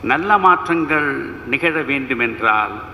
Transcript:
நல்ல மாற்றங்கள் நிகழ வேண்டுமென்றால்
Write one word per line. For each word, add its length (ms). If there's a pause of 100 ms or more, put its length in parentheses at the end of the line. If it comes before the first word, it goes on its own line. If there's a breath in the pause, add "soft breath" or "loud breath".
நல்ல 360
மாற்றங்கள் 960 (120)
நிகழ 360
வேண்டுமென்றால் 1000 (100)